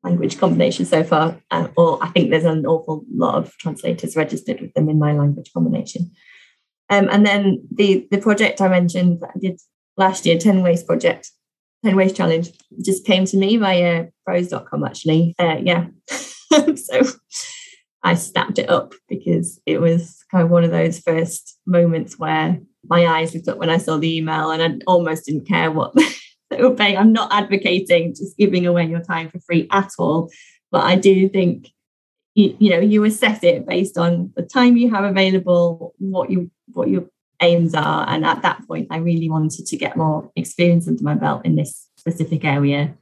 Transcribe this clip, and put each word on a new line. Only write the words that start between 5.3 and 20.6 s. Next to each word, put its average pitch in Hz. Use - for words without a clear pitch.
combination. -
Um, 202
and 208
then 202
the, 196
the 196
project 208
I 190
mentioned 175
that -
I 190
did 180
last 190
year, 165
Ten 190
Ways 170
Project, -
Ten 190
Ways 190
Challenge, 170
just 190
came 190
to 196
me 196
via 175
prose 180
dot -
com, 151
actually. 160
Uh, 170
yeah. 175
<laughs> -
So -
I 170
snapped -
it -
up -
because 170
it 156
was 170
kind 180
of 165
one 170